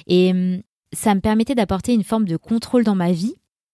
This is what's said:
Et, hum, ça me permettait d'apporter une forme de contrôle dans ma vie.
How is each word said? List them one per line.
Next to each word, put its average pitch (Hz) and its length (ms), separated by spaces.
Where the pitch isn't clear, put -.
Et, 180 240
hum, 185 300
ça 202 240
me 185 60
permettait 220 340
d'apporter 196 380
une 214 100
forme 220 220
de 165 100
contrôle 233 480
dans 208 120
ma 180 180
vie. 208 220